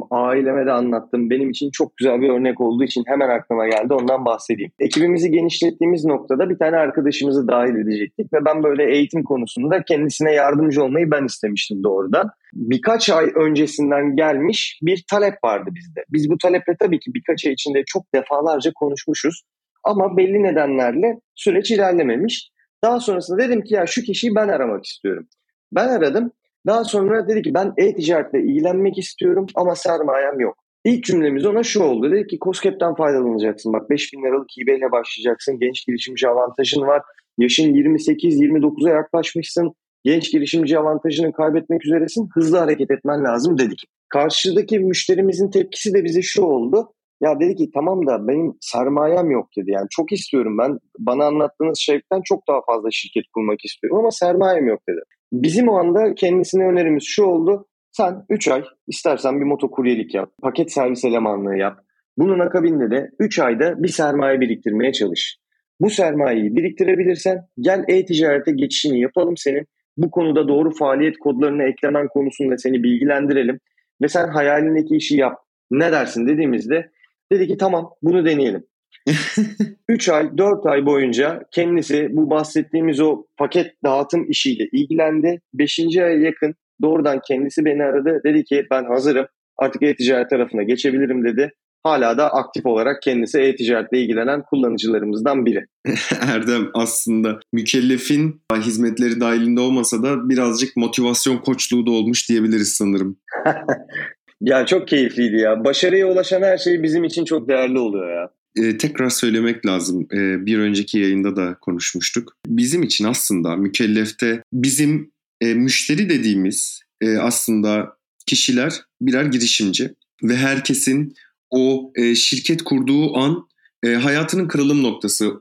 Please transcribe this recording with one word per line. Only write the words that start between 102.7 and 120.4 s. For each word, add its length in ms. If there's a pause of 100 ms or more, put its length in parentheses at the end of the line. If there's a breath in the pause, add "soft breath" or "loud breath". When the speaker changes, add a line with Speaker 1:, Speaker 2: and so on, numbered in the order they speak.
Speaker 1:
<laughs> 120 (840 loud breath)
Ya 240
çok 220
keyifliydi 480
ya. 300
Başarıya 420
ulaşan 340
her 160
şey 260
bizim 200
için 220
çok 240
değerli 300
oluyor 360
ya. 140 (280)
Speaker 2:
Ee, 200
tekrar 320
söylemek 560
lazım. 480
Ee, 320
bir 140
önceki 400
yayında 360
da 260
konuşmuştuk. 720 (140)
Bizim 360
için 220
aslında 500
mükellefte 880 (100)
bizim, 580 (300)
e, 120
müşteri 560
dediğimiz, 720 (200)
e, 160
aslında 800 (280)
kişiler 480 (280)
birer 240
girişimci 680 (300)
ve 120
herkesin 800 (360 soft breath)